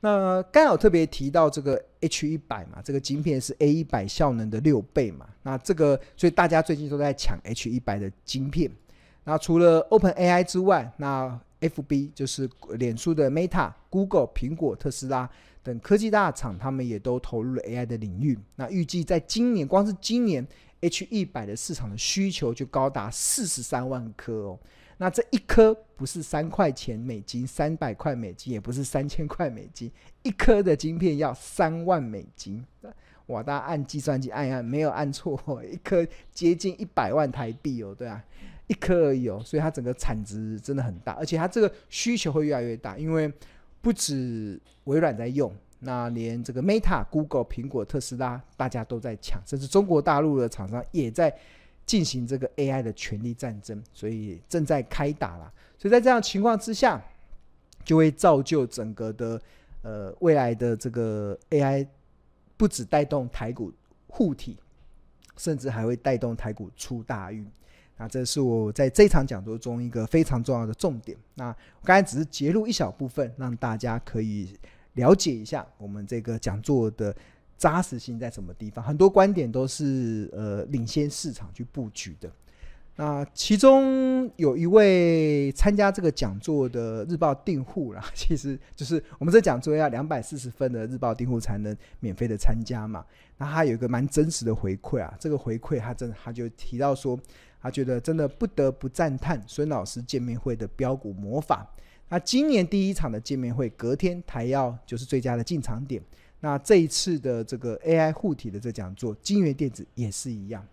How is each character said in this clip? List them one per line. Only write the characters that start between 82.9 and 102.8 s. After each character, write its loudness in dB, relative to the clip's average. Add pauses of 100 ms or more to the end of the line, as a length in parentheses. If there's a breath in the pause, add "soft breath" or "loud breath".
那 -4
其 2
中 6
有 4
一 0
位 6
参 4
加 4
这 -4
个 4
讲 -4
座 0
的 -4
日 -4
报 2
订 -2
户 -6
啦， -12
<laughs> -10
其 2
实 -6 (180 soft breath)
就 -8
是 -2 (160 loud breath)
我 -4
们 4
这 12
讲 2
座 0
要 4
两 -2
百 -2
四 -12
十 -10
分 -2
的 -6
日 -8
报 -2
订 -4
户 -2
才 -4
能 -4 (260 soft breath)
免 -6
费 -2
的 -2
参 6
加 -6
嘛。 -10 (340 soft breath)
那 -6
他 2
有 4
一 0
个 -2
蛮 0
真 2
实 -6
的 0
回 -2
馈 -4
啊， -10
这 -4
个 0
回 -4
馈 -4
他 -8
真 -10
的， -12
他 -12
就 -8
提 -8
到 2
说， -4 (440 soft breath)
他 -6
觉 -4
得 0
真 0
的 2
不 -4
得 2
不 -10
赞 0
叹 -2
孙 -4
老 -2
师 -8
见 -4
面 -4
会 -2
的 -6
标 -2
股 -8
魔 -6
法。 -2 (440 soft breath)
那 0
今 2
年 4
第 0